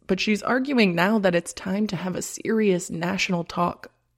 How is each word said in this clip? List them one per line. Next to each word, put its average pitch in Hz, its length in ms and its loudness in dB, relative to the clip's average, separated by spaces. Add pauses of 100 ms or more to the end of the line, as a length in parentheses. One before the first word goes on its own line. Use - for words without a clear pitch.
but 185 140 0
she's 208 220 0
arguing 240 520 2
now 190 240 4
that 190 160 2
it's 175 180 0
time 202 360 -4
to 190 80 -4
have 180 180 -4
a 175 80 -6
serious 202 680 0
national 175 520 -2
talk - 480 -4 (280)